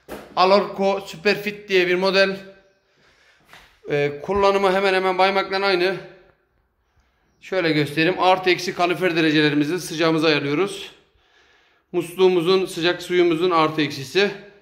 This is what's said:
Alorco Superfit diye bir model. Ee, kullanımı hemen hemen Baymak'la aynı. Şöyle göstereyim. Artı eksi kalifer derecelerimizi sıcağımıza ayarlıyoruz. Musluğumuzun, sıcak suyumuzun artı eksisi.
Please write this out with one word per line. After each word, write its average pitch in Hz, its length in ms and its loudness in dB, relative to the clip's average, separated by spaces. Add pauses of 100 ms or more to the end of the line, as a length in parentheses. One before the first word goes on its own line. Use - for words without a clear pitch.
(360)
Alorco 196 640 0
Superfit 202 680 -4
diye 185 180 2
bir 180 80 0
model. 190 420 2 (1500)
Ee, 143 220 0 (100)
kullanımı 196 500 2
hemen 196 220 0
hemen 185 240 0
Baymak'la 196 480 0
aynı. 185 300 0 (1400)
Şöyle 170 320 -2
göstereyim. 151 480 0
Artı 185 300 2
eksi 180 240 -2
kalifer 175 420 -2
derecelerimizi 151 640 2
sıcağımıza 165 480 0
ayarlıyoruz. 147 640 -2 (1000)
Musluğumuzun, 180 760 2
sıcak 175 360 -2
suyumuzun 175 480 2
artı 156 320 2
eksisi. 143 480 -2 (300)